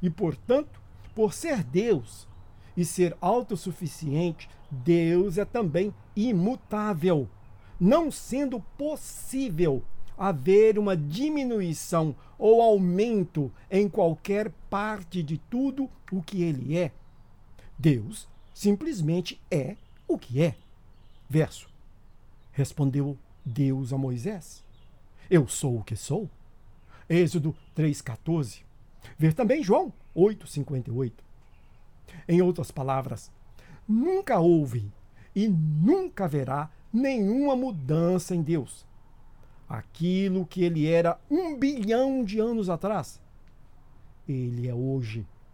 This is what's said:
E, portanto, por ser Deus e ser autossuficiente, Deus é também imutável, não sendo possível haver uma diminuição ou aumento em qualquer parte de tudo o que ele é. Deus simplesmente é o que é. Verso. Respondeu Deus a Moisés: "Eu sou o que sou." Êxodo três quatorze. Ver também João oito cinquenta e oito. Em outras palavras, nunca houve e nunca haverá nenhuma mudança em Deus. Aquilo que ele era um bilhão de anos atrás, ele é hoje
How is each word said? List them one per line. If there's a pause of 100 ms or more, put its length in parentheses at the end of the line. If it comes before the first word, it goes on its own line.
E,
portanto, (340)
por
ser
Deus (480)
e
ser
autossuficiente, (220)
Deus
é
também (220)
imutável, (500)
não
sendo (180)
possível (340)
haver
uma
diminuição (240)
ou
aumento (180)
em
qualquer (200)
parte
de
tudo (220)
o
que
ele
é. (840)
Deus (260)
simplesmente (100)
é (300)
o
que
é. (720)
Verso. (840)
Respondeu (240)
Deus
a
Moisés: (680)
"Eu
sou
o
que
sou." (800)
Êxodo (180)
três
quatorze. (540)
Ver
também
João (220)
oito
cinquenta
e
oito. (1040)
Em
outras
palavras, (560)
nunca
houve (420)
e
nunca
haverá (220)
nenhuma
mudança
em
Deus. (840)
Aquilo
que
ele
era (100)
um
bilhão
de
anos
atrás, (1040)
ele
é
hoje (280)